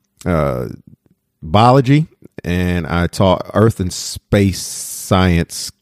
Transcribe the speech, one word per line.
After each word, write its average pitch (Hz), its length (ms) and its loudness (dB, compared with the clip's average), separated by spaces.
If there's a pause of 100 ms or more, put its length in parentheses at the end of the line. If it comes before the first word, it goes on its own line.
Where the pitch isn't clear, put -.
(240)
uh, 69 440 -2 (720)
biology, 123 640 4 (380)
and 90 420 -2
I 85 220 0
taught - 460 0
earth 110 260 2
and 92 120 -4
space - 680 -2
science, - 1080 -2 (120)